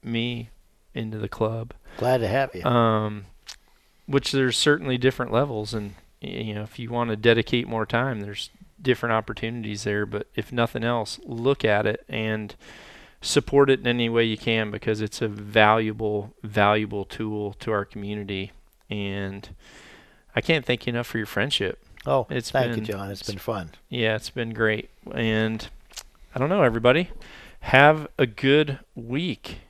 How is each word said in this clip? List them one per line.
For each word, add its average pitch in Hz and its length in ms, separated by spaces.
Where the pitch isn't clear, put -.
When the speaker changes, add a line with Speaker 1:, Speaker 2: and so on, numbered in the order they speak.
Speaker 1:
me 117 480
into 110 240
the 104 100
club. 113 440
Speaker 2:
Glad 127 220
to 113 100
have 131 260
you. 92 100
Speaker 1:
Um, 110 640
which 139 260
there's 131 240
certainly 147 420
different 127 340
levels, 113 400
and 104 220
y-, - 60
you 107 260
know, 104 80
if - 160
you 117 120
wanna 120 260
dedicate 117 500
more 110 200
time, 120 340
there's 104 300
different 120 340
opportunities 110 680
there. 104 200
But 104 300
if - 180
nothing 117 320
else, 120 400
look 131 400
at 107 220
it - 220
and 107 460
support 139 480
it 131 100
in 131 60
any 120 240
way 117 140
you 110 120
can, 110 340
because 107 300
it's 107 220
a 113 60
valuable, 107 1120
valuable 104 640
tool 107 540
to 113 120
our 101 140
community. 101 680
And 98 580
I 120 60
can't 156 240
thank - 220
you 123 40
enough 120 160
for - 120
your 107 80
friendship. - 580
Speaker 2:
Oh, 135 240
Speaker 1:
It's 127 200
Speaker 2:
thank 127 200
you, 117 60
Speaker 1:
been, 107 80
Speaker 2:
John. 101 260
It's 98 120
been 101 160
fun. 92 320
Speaker 1:
yeah, 110 280
it's - 140
been 113 240
great. 110 360
And 110 560
I - 40
don't 131 100
know, 190 140
everybody. 123 480
Have 147 480
a 139 80
good 135 520
week 127 640